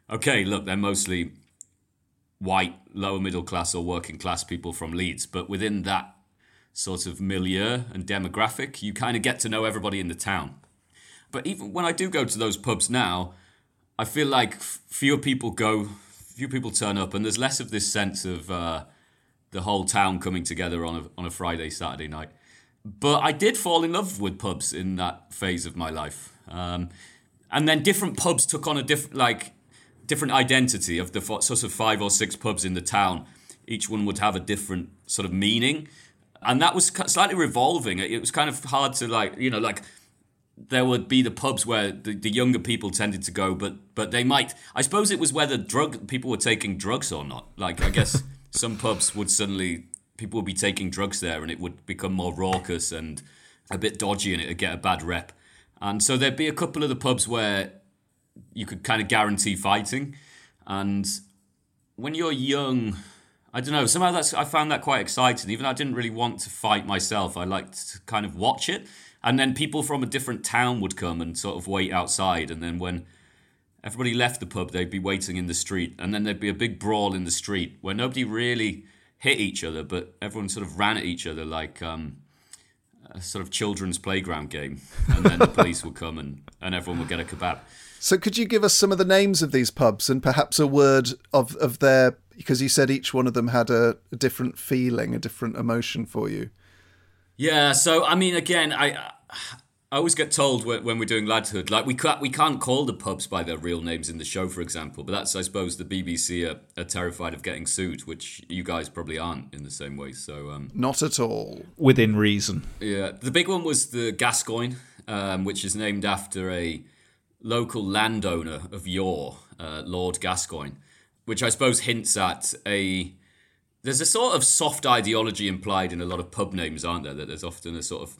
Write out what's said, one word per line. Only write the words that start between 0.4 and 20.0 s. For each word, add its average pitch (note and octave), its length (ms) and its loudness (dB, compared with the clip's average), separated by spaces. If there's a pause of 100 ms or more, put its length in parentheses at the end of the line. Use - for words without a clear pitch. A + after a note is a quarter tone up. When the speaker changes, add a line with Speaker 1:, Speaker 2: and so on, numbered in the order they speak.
Speaker 1:
look, G2 200 0
they're F#2+ 120 -2
mostly F#2 560 0 (1040)
white, F#2 360 2 (200)
lower G2 260 -2
middle F#2 220 -2
class E2+ 320 -2
or F2 100 -4
working E2+ 320 -4
class E2+ 260 -4
people F2 300 -8
from E2 200 -8
Leeds, F2+ 340 -4
but - 240 -6
within G2+ 320 -2
that F#2 340 -2 (560)
sort F#2 340 -4
of F2 140 -8
milieu G2 640 0 (100)
and F2+ 140 -8
demographic, G2+ 760 -2
you G#2 120 -6
kinda A#2+ 240 0
get A#2+ 220 0
to A#2+ 80 -2
know A2 160 0
everybody G2+ 360 -2
in F2 80 -4
the D#2+ 60 -6
town. D#2 400 -4 (760)
But B2+ 160 -6
even - 260 -6
when - 120 -2
I E3+ 80 2
do - 160 0
go D3+ 160 2
to G#2+ 140 -2
those A2 180 0
pubs G#2+ 320 0
now, F2+ 460 0 (640)
I A2+ 60 -2
feel D3 220 0
like B2+ 280 4
f-, - 320 -10
fewer C#3 320 2
people C3 320 0
go, G#2+ 380 2 (460)
fewer B2 140 -8
people B2+ 220 -4
turn G2+ 260 0
up, F#2+ 180 -2
and G2+ 100 -2
there's A2 140 -2
less C3+ 220 0
of G#2 100 -8
this G2+ 200 -2
sense G2 340 -2
of, F2 260 -6
uh, E2+ 340 -4 (680)
the F#2+ 120 -6
whole G2 220 0
town F#2+ 340 2